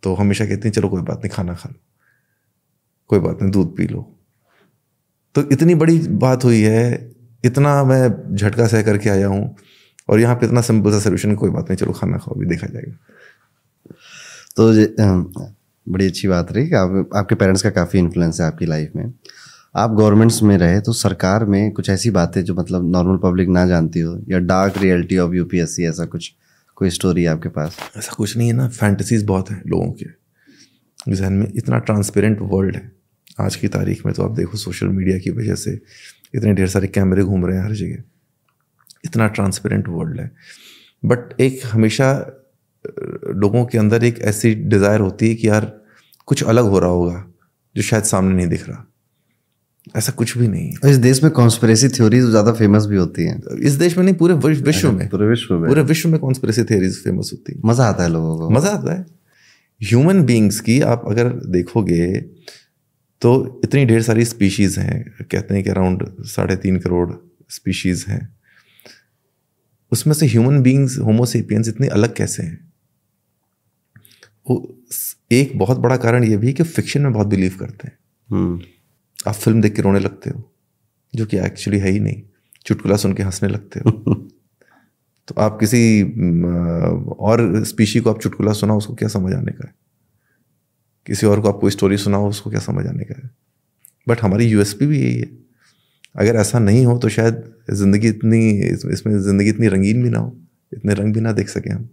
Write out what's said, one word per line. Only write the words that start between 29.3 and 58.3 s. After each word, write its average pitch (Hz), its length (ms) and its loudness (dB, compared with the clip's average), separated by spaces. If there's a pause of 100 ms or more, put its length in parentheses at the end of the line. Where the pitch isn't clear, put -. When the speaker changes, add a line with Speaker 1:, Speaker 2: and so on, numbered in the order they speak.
Speaker 1:
हैं 90 160 -12
लोगों 87 240 -2
के - 140 -14 (1120)
जहन 95 180 -2
में। 98 220 0
इतना 120 240 -2
transparent 104 640 0
world 98 340 0
है - 160 -14 (480)
आज 98 160 -2
की - 120 -6
तारीख 95 380 -4
में, 98 100 -4
तो 98 80 -4
आप 98 80 -2
देखो 95 260 -6
social 95 300 -6
media 95 300 -2
की 92 120 -6
वजह 107 260 -4
से - 260 -8 (540)
इतने 110 180 2
ढेर 95 140 0
सारे 95 200 -2
camera 95 360 0
घूम 92 220 0
रहे 92 120 -2
हैं 92 60 -4
हर 101 80 -6
जगह, 95 320 -8 (1040)
इतना 110 220 0
transparent 101 600 -2
world 82 320 -6
है। - 120 -12 (760)
But 120 140 2 (200)
एक 131 260 0
हमेशा, 110 480 2
अ, - 300 -8 (840)
लोगों 104 380 2
के 120 120 -2
अंदर 110 260 2
एक 120 160 0
ऐसी 107 360 0
desire 104 440 2
होती 104 300 0
है 113 60 -2
कि 113 120 -2
यार 107 340 0 (440)
कुछ - 180 -2
अलग 117 200 4
हो 98 160 4
रहा 87 100 2
होगा 90 380 -2 (480)
जो 110 60 -4
शायद 107 220 0
सामने 95 320 0
नहीं 90 120 0
दिख 80 220 -4
रहा। - 160 -14 (1120)
ऐसा - 160 -4
कुछ - 260 -4
भी 120 100 2
नहीं 90 240 -4
है। 139 200 4
Speaker 2:
इस 135 60 8
देश 127 260 4
में 156 80 6
conspiracy 117 580 4
theories 117 420 4
ज्यादा 110 220 4
famous 107 320 4
भी 101 100 0
होती 87 280 0
हैं। - 340 -6
Speaker 1:
इस 139 160 2
देश 165 240 2
में 185 80 2
नहीं, 190 100 4
पूरे 170 180 4
विश्व, 143 160 2
विश्व 139 200 0
Speaker 2:
अच्छा, 160 220 2
Speaker 1:
में। 95 180 -2
Speaker 2:
पूरे 101 180 0
विश्व 110 320 0
में। 82 80 0
Speaker 1:
पूरे 147 140 4
विश्व 160 280 0
में 160 100 2
conspiracy 120 440 0
theories 92 400 0
famous 98 300 -4
होती - 200 -14
हैं। - 120 -12
Speaker 2:
मजा 120 180 4
आता 90 200 0
है 85 60 2
लोगों 80 280 -2